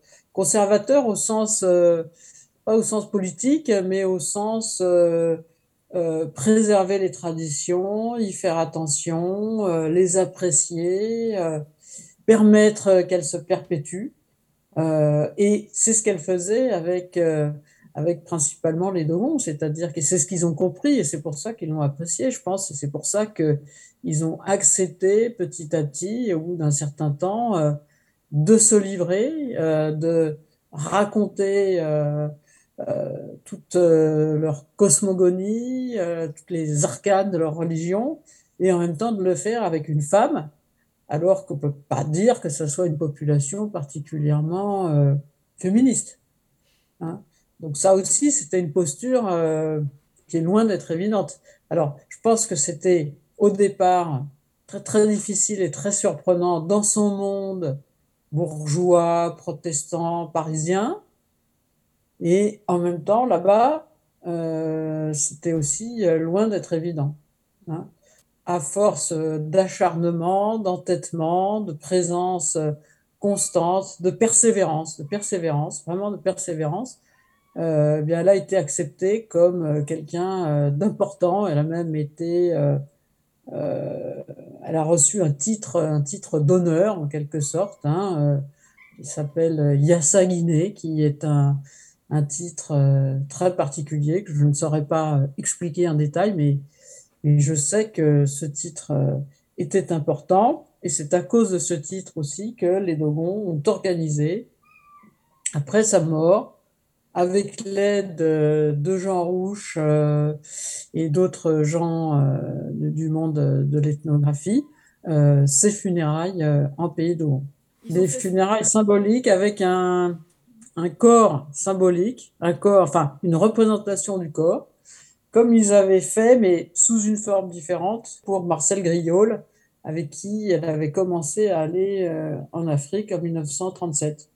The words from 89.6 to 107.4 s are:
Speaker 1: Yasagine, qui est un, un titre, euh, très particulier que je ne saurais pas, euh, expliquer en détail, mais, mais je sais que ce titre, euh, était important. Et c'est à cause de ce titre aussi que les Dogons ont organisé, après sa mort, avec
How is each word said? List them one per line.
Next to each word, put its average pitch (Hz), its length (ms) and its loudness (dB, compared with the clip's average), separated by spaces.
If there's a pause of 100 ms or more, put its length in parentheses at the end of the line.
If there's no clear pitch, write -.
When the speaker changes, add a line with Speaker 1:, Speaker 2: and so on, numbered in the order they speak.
Speaker 1:
Yasagine, 170 1000 4
qui 156 300 -2
est 147 220 0
un, 143 320 2 (540)
un 151 120 2
titre, 170 480 -8
euh, 139 460 4 (120)
très 180 260 0
particulier 156 680 -2
que 170 100 -12
je 147 120 4
ne 147 80 4
saurais 151 320 0
pas, 156 320 0
euh, 139 100 2 (100)
expliquer 175 520 -2
en 151 60 0
détail, 165 400 0
mais, 143 240 2 (640)
mais 147 160 4
je 147 160 2
sais 214 340 0
que 147 360 2
ce 139 200 -4
titre, - 460 -10
euh, 139 260 0 (400)
était 180 340 -2
important. 185 760 0 (160)
Et 185 60 -4
c'est 147 240 -6
à 180 80 4
cause 214 300 2
de 180 80 0
ce - 140 -4
titre 180 420 -8
aussi 190 400 -8
que 185 240 0
les 180 160 -2
Dogons 165 540 -2
ont 156 160 -4
organisé, 175 840 -2 (1080)
après 202 300 0
sa 202 160 2
mort, 165 560 2 (600)
avec 196 500 -2